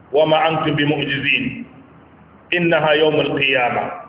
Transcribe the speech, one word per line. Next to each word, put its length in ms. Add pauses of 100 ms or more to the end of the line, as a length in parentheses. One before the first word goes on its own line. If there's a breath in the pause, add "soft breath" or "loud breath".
(120)
وما 360
أنتم 260
بمعجزين، 920 (880)
إنها 360
يوم 240
القيامة. 760 (180)